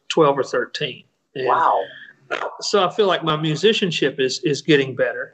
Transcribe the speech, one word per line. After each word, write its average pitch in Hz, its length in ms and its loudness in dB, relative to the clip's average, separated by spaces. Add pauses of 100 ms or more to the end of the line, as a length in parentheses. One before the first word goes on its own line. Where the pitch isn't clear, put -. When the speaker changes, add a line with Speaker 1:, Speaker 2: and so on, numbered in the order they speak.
(100)
Speaker 1:
twelve 143 280 4
or 127 60 0
thirteen. 123 600 -6 (300)
And 131 120 -4
Speaker 2:
Wow. 135 360 2 (800)
Speaker 1:
so 190 260 0
I 170 40 0
feel 202 160 2
like 165 180 0
my 156 120 0
musicianship 160 840 0
is, 131 240 -2
is 143 160 -2
getting 135 340 2
better. 127 400 -4